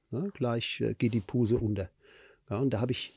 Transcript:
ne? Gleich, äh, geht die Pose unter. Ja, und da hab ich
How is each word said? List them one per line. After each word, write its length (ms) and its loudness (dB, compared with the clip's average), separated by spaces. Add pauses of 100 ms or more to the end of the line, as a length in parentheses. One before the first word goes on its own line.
(120)
ne? 200 -4
Gleich, 480 -2
äh, 140 0
geht 200 2
die 60 4
Pose 380 2
unter. 320 -2 (580)
Ja, 100 -2
und 120 2
da 100 0
hab 100 0
ich 260 -4